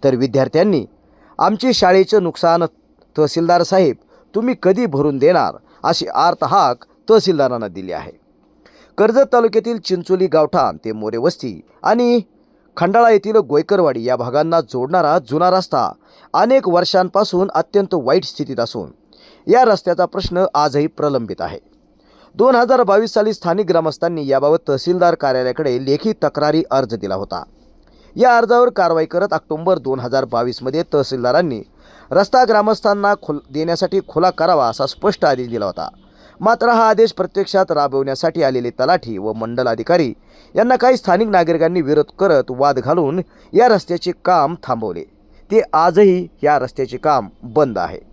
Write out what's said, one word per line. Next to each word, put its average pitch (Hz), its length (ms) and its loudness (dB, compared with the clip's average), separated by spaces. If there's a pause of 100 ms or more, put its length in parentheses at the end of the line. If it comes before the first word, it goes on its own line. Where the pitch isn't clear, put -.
तर 135 120 2
विद्यार्थ्यांनी 135 680 0 (540)
"आमचे 214 340 0
शाळेचं 190 500 4
नुकसान 170 400 0 (540)
तहसीलदार 170 460 2
साहेब 170 320 2 (400)
तुम्ही 240 280 -2
कधी 196 220 2
भरून 143 320 -2
देणार?" 135 380 2 (280)
अशी - 240 -2
आर्तहाक 156 800 0 (240)
तहसीलदारांना 139 580 2
दिली 92 240 -12
आहे. 78 200 -12 (880)
कर्जत 233 360 2
तालुक्यातील 226 440 0
चिंचोली 180 500 -2
गावठाण 147 580 0
ते 110 60 -6
मोरेवस्ती 110 680 -6 (220)
आणि 240 360 2 (580)
खंडाळा 220 320 2
येथील 214 260 0
गोयकरवाडी 151 680 0
या 123 120 0
भागांना 147 460 0
जोडणारा 151 580 0
जुना 160 320 0
रस्ता 160 420 -2 (400)
अनेक 226 360 2
वर्षांपासून 185 840 0
अत्यंत 190 400 0
वाईट 147 300 0
स्थितीत 135 360 -8
असून 104 320 -6 (600)
या 247 140 6
रस्त्याचा 180 400 0
प्रश्न 180 480 -4
आजही 147 340 0
प्रलंबित 127 540 -4
आहे. 85 180 -10 (760)
दोन 247 200 4
हजार 240 280 2
बावीस 208 300 2
साली 214 200 0
स्थानिक 180 320 -2
ग्रामस्थांनी 165 640 -2
याबाबत 143 300 2 (120)
तहसीलदार 175 460 2
कार्यालयाकडे 127 680 -2
लेखी 147 280 0
तक्रारी 151 580 -2
अर्ज 123 240 -2
दिला 95 200 -6
होता. 95 280 -8 (720)
या 240 220 4
अर्जावर 240 320 4
कारवाई 165 360 0
करत 175 280 -4
ऑक्टोबर 160 440 -2
दोन 131 220 -4
हजार 123 260 -2
बावीसमध्ये 123 580 -4 (100)
तहसीलदारांनी 131 680 0 (500)
रस्ता 202 340 2
ग्रामस्थांना 208 760 0
खुल-, 147 320 -10
देण्यासाठी 165 540 -2
खुला 180 220 0
करावा 165 380 0
असा 117 180 -4
स्पष्ट - 400 -2
आदेश 127 220 0
दिला 113 180 -4
होता. 87 240 -8 (500)
मात्र 233 300 0
हा 226 200 2
आदेश 220 220 2
प्रत्यक्षात 190 600 -2
राबवण्यासाठी 143 720 -2
आलेले 127 260 0
तलाठी 127 480 -2
व 104 160 -6
मंडल 117 340 -4
अधिकारी 117 460 0 (420)
यांना 240 200 2
काही 254 220 2
स्थानिक 196 300 0
नागरिकांनी 170 540 0
विरोध 147 240 2 (140)
करत 160 300 2
वाद 131 300 0
घालून 151 420 -2 (320)
या 220 140 4
रस्त्याचे 180 440 -2 (140)
काम 170 380 0
थांबवले. 110 400 -6 (480)
ते 220 100 2 (120)
आजही 175 540 4 (160)
या 147 160 2
रस्त्याचे 123 380 -6
काम 131 320 0 (140)
बंद 123 340 -2
आहे. 85 220 -6 (140)